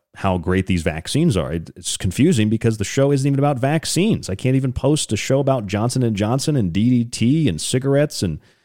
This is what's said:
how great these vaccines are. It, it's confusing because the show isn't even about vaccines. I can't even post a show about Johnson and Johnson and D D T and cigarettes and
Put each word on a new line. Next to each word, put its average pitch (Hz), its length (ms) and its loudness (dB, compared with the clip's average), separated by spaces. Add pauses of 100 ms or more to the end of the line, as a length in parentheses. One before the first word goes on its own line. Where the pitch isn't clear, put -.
(160)
how 95 220 -2
great 90 280 0
these 90 160 0
vaccines 98 540 0
are. 71 160 -2
It, 85 240 -6
it's - 220 -8
confusing 113 500 2
because 110 300 0
the 101 60 -4
show 139 280 0
isn't 139 160 0
even 139 100 0
about 143 200 0
vaccines. 165 680 0
I 92 60 -4
can't 131 220 0
even 131 160 0
post 143 400 0
a 110 40 2
show 135 220 0
about 135 280 0
Johnson 110 360 0
and 117 140 0
Johnson 127 400 0
and 98 160 0
D 107 180 2
D 120 140 2
T 131 440 2
and 80 120 -2
cigarettes 139 640 0
and 80 180 -2 (240)